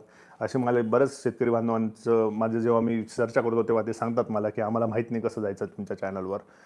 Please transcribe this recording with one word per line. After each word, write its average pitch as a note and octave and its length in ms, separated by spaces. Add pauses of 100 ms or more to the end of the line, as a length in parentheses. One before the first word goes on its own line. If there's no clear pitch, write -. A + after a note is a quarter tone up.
(400)
असे A#2 180
मला B2 240
बरेच B2 420
शेतकरी A#2 260
बांधवांचं, A2+ 800
माझं A2+ 280
जेव्हा A#2 200
मी A2+ 220
चर्चा A2+ 380
करतो, A#2 220
तेव्हा A2 240
ते A2+ 60
सांगतात A#2 360
मला G#2+ 200
की G#2 120
"आम्हाला A2+ 260
माहीत A#2 240
नाही A2+ 120
कसं A#2 180
जायचं G#2 240
तुमच्या G2 340
चॅनलवर." G2 400 (280)